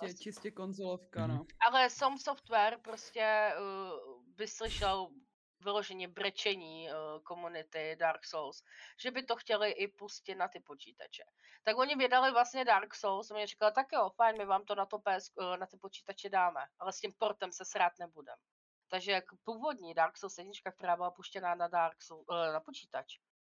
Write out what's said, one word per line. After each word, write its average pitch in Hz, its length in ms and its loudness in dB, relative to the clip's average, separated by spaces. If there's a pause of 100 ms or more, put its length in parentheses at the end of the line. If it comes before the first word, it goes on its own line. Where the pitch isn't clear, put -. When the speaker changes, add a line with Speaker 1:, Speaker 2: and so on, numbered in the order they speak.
Speaker 1:
čistě, 180 160 -10
čistě 208 280 -8
konzolovka, 185 760 -6
Speaker 2:
Mhm. 127 100 0
Speaker 1:
no. - 80 -4 (220)
Speaker 3:
ale 254 220 6
From 269 280 0
Software 233 600 2
prostě, 226 440 -8
eh, 214 340 4 (800)
vyslyšel 202 760 -2 (500)
vyloženě 196 480 -4
brečení, 180 840 -4
eh, 143 40 -6 (300)
komunity 160 760 -8
Dark 160 260 0
Souls, 151 380 -8 (380)
že 247 100 -4
by 254 120 -6
to 302 120 0
chtěli 208 360 0
i 202 160 -2
pustit 202 480 -12
na 190 120 0
ty 185 120 -10
počítače. - 640 -16 (400)
Tak 220 140 2
oni 277 180 4
vydali 254 360 6
vlastně 247 340 4
Dark 214 300 4
Souls, 202 360 -2
oni 208 140 -2
říkali, 214 280 2
„Tak 269 200 2
jo, 214 160 4
fajn, 220 280 4
my 208 80 -4
vám 196 200 2
to 202 100 -2
na 196 100 2
to 208 140 -6
P 196 160 0
S, 196 160 -6 (100)
eh, 180 160 -2
na 185 80 -6
ty 190 120 -20
počítače 196 520 -12
dáme, 180 320 2 (180)
ale 185 140 -4
s - 60 -10
tím 202 180 -6
portem 202 340 -2
se 180 140 -12
srát 180 340 2
nebudem.“ 160 360 -12 (520)
Takže 185 240 -4
jak 190 140 2 (180)
původní 226 500 -6
Dark 165 240 2
Souls 196 200 -10
jednička, 190 340 -12
která 180 240 0
byla 180 160 -2
puštěná 180 440 -4
na 175 120 -2
Dark 170 340 2
Soul-, 160 280 -18
eh, 165 240 0
na 160 60 0
počítač, - 580 -10 (360)